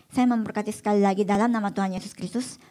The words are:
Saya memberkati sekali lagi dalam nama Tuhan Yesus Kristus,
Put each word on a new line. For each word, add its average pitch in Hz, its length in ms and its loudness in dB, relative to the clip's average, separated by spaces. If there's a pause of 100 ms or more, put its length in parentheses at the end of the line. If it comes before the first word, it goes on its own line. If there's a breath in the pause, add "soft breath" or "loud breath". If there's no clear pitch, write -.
(140 loud breath)
Saya 247 160 4
memberkati 214 400 -2
sekali 208 320 2
lagi 196 240 2
dalam 202 240 2
nama 214 240 -2
Tuhan 190 240 -2
Yesus - 160 -12
Kristus, - 560 -8